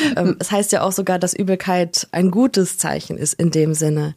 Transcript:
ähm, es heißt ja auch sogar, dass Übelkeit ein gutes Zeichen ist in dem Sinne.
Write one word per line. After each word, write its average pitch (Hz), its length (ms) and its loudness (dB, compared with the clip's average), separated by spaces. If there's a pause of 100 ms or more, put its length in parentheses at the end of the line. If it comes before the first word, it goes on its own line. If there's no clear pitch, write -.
(160)
ähm, 175 220 0
es - 120 -6
heißt 208 220 0
ja 208 80 2
auch 190 120 0
sogar, 185 260 0
dass 180 160 -2
Übelkeit 185 800 -2
ein 180 180 2
gutes 196 480 2
Zeichen - 400 -4
ist - 160 -4
in 170 160 0
dem 156 240 2
Sinne. 151 420 0